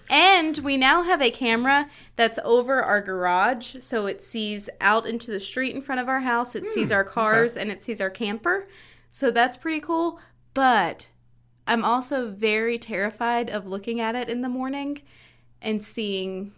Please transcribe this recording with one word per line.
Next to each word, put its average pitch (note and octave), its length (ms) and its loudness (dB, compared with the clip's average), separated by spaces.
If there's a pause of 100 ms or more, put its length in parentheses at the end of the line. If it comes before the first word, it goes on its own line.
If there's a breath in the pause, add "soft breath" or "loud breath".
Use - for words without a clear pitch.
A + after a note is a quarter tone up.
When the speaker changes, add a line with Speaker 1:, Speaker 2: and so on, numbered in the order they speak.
Speaker 1:
And D#4+ 520 6
we C#4 180 0
now C#4 240 6
have E4+ 180 2
a A#3+ 120 4
camera C4 580 2 (260 loud breath)
that's A3+ 300 2
over B3 380 4
our G3+ 180 2
garage, F#3+ 800 0
so G#3+ 240 -2
it F#3+ 160 -6
sees G#3 480 -6 (100)
out G#3+ 280 2
into A3+ 240 -6
the G3+ 80 -4
street B3+ 340 -6
in C4 80 -10
front C4 180 -6
of B3 80 -4
our C4 140 0
house. B3 340 -2
It G#4 160 -6
sees F#4 180 0
Speaker 2:
Hmm, G#3+ 60 2
Speaker 1:
our G3 80 4
cars, A3+ 500 2
Speaker 2:
okay. - 80 -6
Speaker 1:
and G#3 100 -4
it G3 120 -12
sees A3 160 -6
our F#3+ 120 -2
camper. A#3+ 560 -4 (420 soft breath)
So C4 220 0
that's B3 260 2
pretty D#4+ 220 -4
cool. E4 400 -2 (340 loud breath)
But A#3 560 2 (560)
I'm A3+ 180 0
also B3 460 0
very A3 480 0
terrified A3+ 720 -4
of G3 160 -8
looking G3 340 -6
at A3+ 160 -2
it B3 140 -6
in B3 120 -4
the B3+ 80 -4
morning C#4 520 -6 (580 soft breath)
and G#3+ 220 -4
seeing G3 760 -6